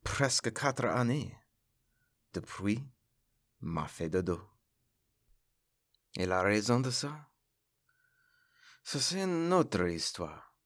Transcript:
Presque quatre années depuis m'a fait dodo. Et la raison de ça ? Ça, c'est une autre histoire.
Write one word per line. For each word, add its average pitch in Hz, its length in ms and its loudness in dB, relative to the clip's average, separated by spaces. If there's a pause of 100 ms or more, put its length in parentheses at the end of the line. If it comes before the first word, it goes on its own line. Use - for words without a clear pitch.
Presque 123 500 0
quatre 127 320 0
années 120 500 0 (960)
depuis 101 460 -2 (800)
m'a 78 280 -4
fait 82 220 -6
dodo. 87 300 0 (1800)
Et 92 120 -2
la 92 160 2
raison 107 360 4
de 127 120 -2
ça ? 147 360 -6 (1600)
Ça, - 160 -4
c'est 185 240 0
une 170 280 2
autre 107 360 4
histoire. - 680 -6 (100)